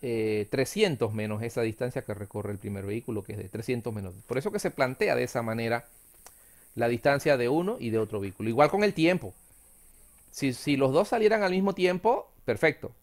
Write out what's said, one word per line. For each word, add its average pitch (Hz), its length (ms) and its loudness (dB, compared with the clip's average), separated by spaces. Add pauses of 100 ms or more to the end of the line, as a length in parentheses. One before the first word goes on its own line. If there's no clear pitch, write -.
eh, 110 480 0
trescientos 135 600 0
menos 107 300 -4
esa 117 220 -4
distancia 120 400 -4
que 107 100 -8
recorre 101 380 -8
el 101 80 -8
primer 101 260 -8
vehículo, 107 380 -6
que - 80 -14
es 104 80 -10
de 98 100 -10
trescientos 120 420 -4
menos 98 220 -8
D. 98 140 -18
Por 120 100 -2
eso 156 140 -4
que 208 80 -4
se 190 100 -2
plantea 139 460 0
de 123 80 2
esa 123 180 -4
manera 117 460 -2 (880)
la 117 140 2
distancia 139 480 4
de 120 100 2
uno 180 320 0
y 120 100 -4
de 110 100 2
otro 107 200 -2
vehículo. 101 300 -4
Igual 135 200 6
con 202 140 2
el 202 100 2
tiempo. 160 400 2 (960)
Si, 139 220 -2
si 143 240 0
los 131 160 4
dos 175 160 4
salieran 220 340 4
al 190 100 2
mismo 190 220 0
tiempo, 185 560 2 (140)
perfecto. - 480 0 (120)